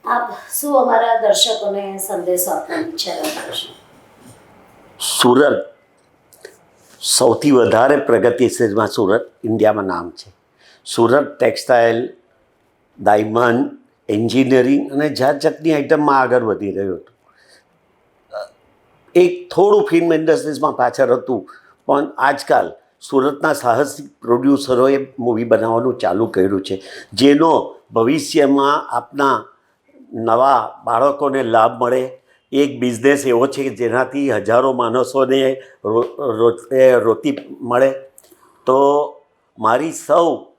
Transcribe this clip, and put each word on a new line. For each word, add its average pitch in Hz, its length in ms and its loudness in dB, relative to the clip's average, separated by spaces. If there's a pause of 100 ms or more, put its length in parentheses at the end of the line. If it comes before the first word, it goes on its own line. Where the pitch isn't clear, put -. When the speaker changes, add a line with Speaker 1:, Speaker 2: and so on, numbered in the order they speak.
Speaker 1:
આપ 247 280 -4 (260)
શું 285 220 0
અમારા 226 400 0
દર્શકોને 202 760 -2
સંદેશો 180 540 -4
આપવાની 170 380 -6
ઈચ્છા 330 240 -8
રાખો - 380 -8
છો? - 220 -10 (1500)
Speaker 2:
સુરત 127 540 2 (1300)
સૌથી 127 500 2
વધારે 127 460 4
પ્રગતિશીલમાં 110 880 0
સુરત 107 440 -2 (120)
ઇન્ડિયામાં 107 420 0
નામ 87 240 -6
છે. - 240 -20 (520)
સુરત 127 540 2
ટેક્સટાઇલ, 120 720 0 (880)
ડાયમંડ, 113 760 0 (320)
એન્જિનિયરિંગ 127 840 2
અને 143 180 -2
જાત 139 300 -2
જાતની 156 340 -2
આઇટમમાં 143 480 2
આગળ 123 200 2
વધી 101 300 -4
રહ્યું 95 240 -4
હતું. - 180 -18 (2000)
એક 175 400 2
થોડું 202 320 4
ફિલ્મ 170 260 2
ઇન્ડસ્ટ્રીઝમાં 151 600 0
પાછળ 123 380 0
હતું, 123 380 -4 (360)
પણ 143 320 -2
આજકાલ 131 540 0 (300)
સુરતના 143 520 -2
સાહસિક 139 520 -2 (160)
પ્રોડ્યુસરોએ 131 1000 0
મૂવી 120 240 -2
બનાવવાનું 113 560 0
ચાલુ 98 260 0
કર્યું 98 360 -2
છે, 95 220 -8 (300)
જેનો 143 640 2 (160)
ભવિષ્યમાં 139 1000 0
આપના 123 560 -2 (680)
નવા 117 680 0
બાળકોને 135 600 -2
લાભ 117 400 2
મળે. 127 360 -4 (320)
એક 139 280 -2
બિઝનેસ 127 480 0
એવો 120 200 2
છે 139 160 -6
કે 131 60 -4
જેનાથી 123 640 -2
હજારો 113 420 0
માણસોને 131 880 0 (240)
રો-, 113 340 -2
રો-, 117 560 -2
એ 131 200 6
રોટી 113 640 -2
મળે. 127 300 2 (760)
તો 139 480 2 (460)
મારી 127 320 0
સૌ 156 460 0 (220)